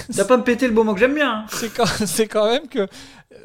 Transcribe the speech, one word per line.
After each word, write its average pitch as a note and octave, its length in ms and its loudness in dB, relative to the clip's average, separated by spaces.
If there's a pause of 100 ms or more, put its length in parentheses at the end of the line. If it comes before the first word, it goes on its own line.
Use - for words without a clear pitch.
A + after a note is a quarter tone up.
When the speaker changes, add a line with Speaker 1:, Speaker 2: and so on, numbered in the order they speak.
(140)
Speaker 1:
T'as G3 120 2
pas B3+ 120 6
me G#3+ 60 -2
péter A#3+ 220 2
le A#3+ 80 0
beau A3 100 4
mot A3 100 0
que F#3 60 -2
j'aime C4 140 2
bien, B3+ 260 -2
hein. A3 80 -12
Speaker 2:
c'est - 260 -8
quand, A#3 120 2
<laughs> - 0 -
c'est G#3+ 420 -2
quand... G#3+ 180 0
même C4 220 0
que G3+ 180 -4 (580)